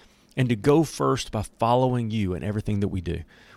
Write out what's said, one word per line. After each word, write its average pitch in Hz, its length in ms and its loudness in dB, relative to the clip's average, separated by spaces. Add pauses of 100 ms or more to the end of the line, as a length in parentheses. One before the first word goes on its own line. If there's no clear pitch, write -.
(360)
and 131 140 0
to 120 60 0
go 143 280 4
first 135 480 -2
by 104 120 -4 (160)
following 123 500 2
you 104 240 0
in 69 100 -6
everything 104 360 -2
that 101 80 0
we 92 140 -4
do. 82 200 -4 (360)